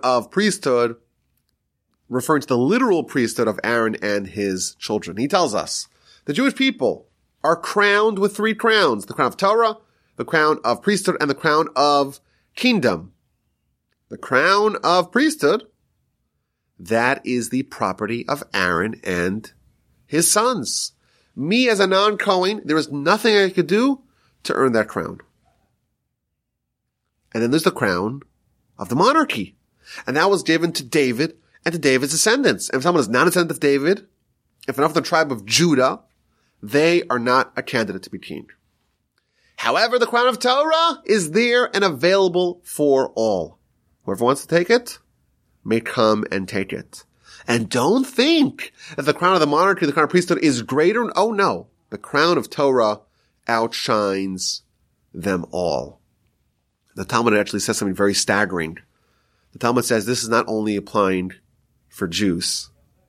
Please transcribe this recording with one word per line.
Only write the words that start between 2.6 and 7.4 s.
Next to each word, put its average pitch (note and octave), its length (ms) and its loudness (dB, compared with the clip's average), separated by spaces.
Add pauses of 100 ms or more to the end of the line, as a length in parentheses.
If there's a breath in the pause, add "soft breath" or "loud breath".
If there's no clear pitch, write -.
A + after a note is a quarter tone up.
priesthood A#2 440 -2
of G#2 160 -2
Aaron A2+ 380 0
and G2+ 260 -2
his F#2+ 480 -6
children. F#2+ 420 -6
He B2+ 100 -2
tells E3 260 0
us, - 340 -6 (380 soft breath)
the D3 80 -6
Jewish B3+ 220 0
people F#3+ 520 -2 (360)